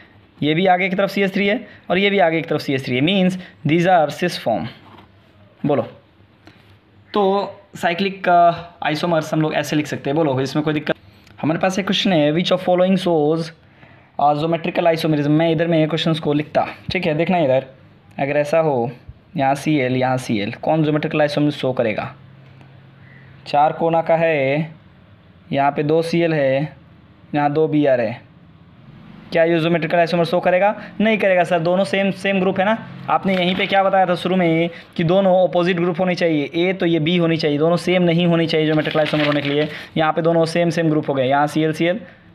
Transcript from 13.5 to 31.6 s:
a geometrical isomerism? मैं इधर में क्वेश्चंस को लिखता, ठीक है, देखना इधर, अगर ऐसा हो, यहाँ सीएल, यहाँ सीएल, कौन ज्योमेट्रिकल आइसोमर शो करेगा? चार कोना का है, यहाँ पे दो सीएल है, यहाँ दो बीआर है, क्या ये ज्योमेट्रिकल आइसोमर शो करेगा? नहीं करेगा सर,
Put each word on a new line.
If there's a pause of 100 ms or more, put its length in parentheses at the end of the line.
a
geometrical
isomerism?
मैं
इधर
में
क्वेश्चंस
को
लिखता, (240)
ठीक
है,
देखना
इधर, (520)
अगर
ऐसा
हो, (460)
यहाँ
सीएल,
यहाँ
सीएल,
कौन
ज्योमेट्रिकल
आइसोमर
शो
करेगा? (1300)
चार
कोना
का
है, (800)
यहाँ
पे
दो
सीएल
है, (580)
यहाँ
दो
बीआर
है, (1120)
क्या
ये
ज्योमेट्रिकल
आइसोमर
शो
करेगा? (260)
नहीं
करेगा
सर,